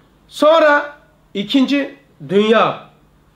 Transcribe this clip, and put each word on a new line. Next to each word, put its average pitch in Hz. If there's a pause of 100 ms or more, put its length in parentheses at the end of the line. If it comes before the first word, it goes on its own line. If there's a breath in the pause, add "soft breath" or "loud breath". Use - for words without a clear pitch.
(280 soft breath)
Sonra 294 (380)
ikinci 269 (340)
dünya. 202 (460)